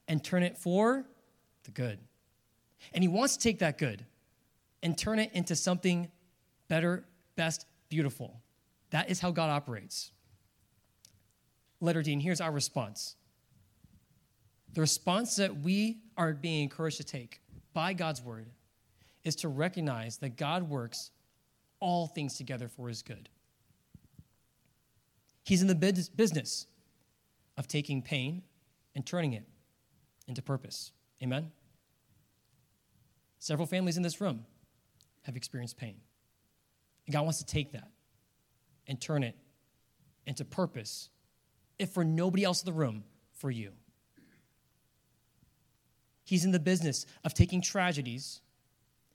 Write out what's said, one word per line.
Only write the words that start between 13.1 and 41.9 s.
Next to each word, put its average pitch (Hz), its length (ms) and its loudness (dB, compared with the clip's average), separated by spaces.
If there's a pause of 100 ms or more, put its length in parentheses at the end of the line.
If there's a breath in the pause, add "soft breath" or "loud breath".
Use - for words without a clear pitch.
The 165 80 0
response 185 560 2
that 190 240 0
we 208 380 2 (180)
are 165 160 2
being 151 300 0
encouraged 147 360 -2
to 147 60 -10
take - 360 -12 (340)
by 170 180 0
God's 160 300 -2
word 113 240 -12 (800 soft breath)
is 160 120 0
to 165 120 -4
recognize 139 680 -2
that 127 180 -6
God 160 320 -2
works 123 420 -6 (680)
all 175 260 2
things 147 300 -4
together 123 320 -8
for 123 200 -10
his 113 140 -8
good. 110 260 -16 (2250)
He's 185 140 6
in 196 60 6
the 185 60 6
bus-, 180 340 2
business 160 580 0 (880)
of - 100 -6
taking 143 360 -2
pain 151 400 -2 (520)
and 131 120 -6
turning 165 260 0
it 107 120 -6 (800)
into 131 160 -8
purpose. - 500 -6 (300)
Amen? 139 280 -2 (1900)
Several 156 280 -2
families 180 300 0
in 180 60 2
this 170 180 -2
room 123 240 -2 (800)
have 123 140 -10
experienced 120 420 -8
pain. 107 180 -10 (1080)
And 143 80 -2
God 147 80 4
wants 156 160 2
to - 80 -10
take 147 260 0
that 113 160 -12 (960)
and 135 140 -6
turn 147 220 0
it 117 140 -4 (920)
into 147 180 -6
purpose, - 640 -4 (680)
if 190 120 -2